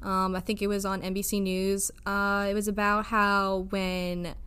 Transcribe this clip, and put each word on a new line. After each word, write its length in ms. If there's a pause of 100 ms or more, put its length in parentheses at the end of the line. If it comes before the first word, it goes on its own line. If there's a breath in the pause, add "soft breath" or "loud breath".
um, 340
I 40
think 220
it 60
was 160
on 180
N 120
B 80
C 180
News. 500 (160)
Uh, 420
it 60
was 140
about 380
how 640
when 640 (120)